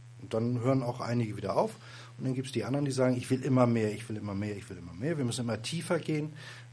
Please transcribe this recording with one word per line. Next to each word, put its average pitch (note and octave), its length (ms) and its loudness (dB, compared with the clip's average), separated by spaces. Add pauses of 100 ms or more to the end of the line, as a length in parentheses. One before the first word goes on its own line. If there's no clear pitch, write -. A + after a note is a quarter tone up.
(200)
Und G2 140 -6
dann A#2 260 2
hören C3 220 6
auch A#2+ 180 -4
einige A#2 360 0
wieder G2 200 -2
auf. G#3 160 4 (440)
Und C3+ 100 -4
dann C3 80 0
gibt's B2+ 180 -4
die A2 120 0
anderen, C#3+ 200 0
die C#3 80 0
sagen, B2+ 240 4
"Ich B2 140 -4
will C3 120 2
immer B2+ 240 6
mehr, A2+ 260 4
ich - 160 -8
will A2 80 -6
immer G#2 180 -4
mehr, G2+ 220 -2
ich F#2+ 140 -12
will F2+ 80 -10
immer E2+ 160 -12
mehr." D3 240 -2
Wir C3+ 60 0
müssen A#2+ 180 -2
immer A#2 180 -2
tiefer E3 380 -2
gehen, D3+ 340 -2 (400)